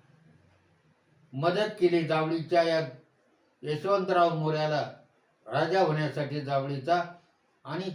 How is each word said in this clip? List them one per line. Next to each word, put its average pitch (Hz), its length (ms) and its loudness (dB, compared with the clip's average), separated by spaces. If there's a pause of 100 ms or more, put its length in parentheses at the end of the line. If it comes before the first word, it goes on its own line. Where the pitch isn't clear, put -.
(1300)
मदत 180 480 0
केली 170 240 4
जावळीच्या 160 580 0
या 160 260 0 (720)
यशवंतराव 175 720 2
मोऱ्याला 156 560 0 (560)
राजा 165 340 0
होण्यासाठी 147 600 0
जावळीचा. 139 640 -2 (640)
आणि 180 300 -8